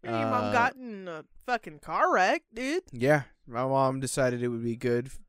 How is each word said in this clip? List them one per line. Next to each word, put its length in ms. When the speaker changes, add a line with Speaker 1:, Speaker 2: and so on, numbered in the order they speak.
Speaker 1:
Yeah, 180
your 80
mom 160
Speaker 2:
Uh, 80
Speaker 1:
got 220
in 320
a 180
fucking 320
car 340
wreck, 300
dude. 380
Speaker 2:
Yeah, 320
my 180
mom 340
decided 440
it 60
would 140
be 120
good 320
f-, 100